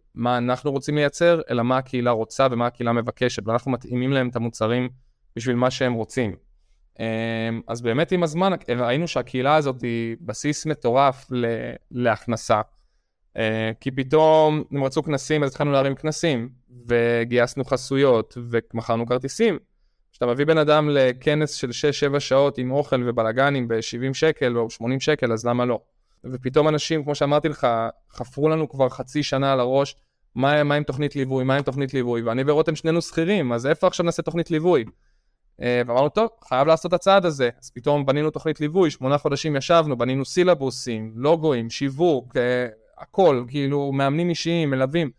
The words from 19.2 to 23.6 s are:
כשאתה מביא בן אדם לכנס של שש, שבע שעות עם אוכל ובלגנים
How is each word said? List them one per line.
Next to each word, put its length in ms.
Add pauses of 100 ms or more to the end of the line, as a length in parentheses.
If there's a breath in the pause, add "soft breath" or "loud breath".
כשאתה 140
מביא 200
בן 120
אדם 320
לכנס 600
של 200
שש, 280
שבע 200
שעות 380
עם 120
אוכל 380
ובלגנים 600